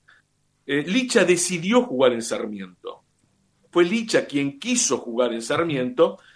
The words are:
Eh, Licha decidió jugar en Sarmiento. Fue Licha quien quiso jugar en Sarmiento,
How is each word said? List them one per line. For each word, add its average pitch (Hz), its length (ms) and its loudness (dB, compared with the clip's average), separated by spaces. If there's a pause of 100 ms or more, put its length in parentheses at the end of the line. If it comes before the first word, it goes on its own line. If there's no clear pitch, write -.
(680)
Eh, 143 200 -2
Licha 240 380 2
decidió 180 580 2
jugar 247 320 2
en 113 80 -4
Sarmiento. 101 800 -10 (680)
Fue 170 140 4
Licha 196 420 0
quien 139 320 -4
quiso 220 400 0
jugar 120 340 -2
en 113 100 -6
Sarmiento, 147 760 0 (180)